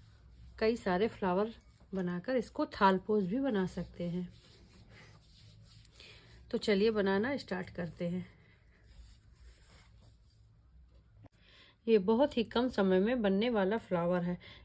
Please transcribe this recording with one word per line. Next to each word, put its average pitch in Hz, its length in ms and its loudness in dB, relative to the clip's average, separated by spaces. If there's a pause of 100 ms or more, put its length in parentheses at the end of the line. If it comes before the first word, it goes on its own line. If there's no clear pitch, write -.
(600)
कई 226 160 2
सारे 202 320 0
flower 208 460 0 (400)
बनाकर 180 420 -4
इसको 294 300 -2
थाल 196 320 4
पोज 208 280 0
भी 208 140 -2
बना 214 260 0
सकते - 380 -8
हैं। 180 420 -8 (2000)
तो 240 60 0
चलिए 214 340 2
बनाना 208 460 0
स्टार्ट 185 320 -8
करते 175 380 -8
हैं। 180 180 -4 (3500)
ये 220 100 6
बहुत 226 400 2
ही 226 60 2
कम 240 260 -2
समय 190 300 2
में 233 220 2
बनने 202 280 2
वाला 208 280 2
फ्लावर 175 440 -2
है। 175 160 -4 (280)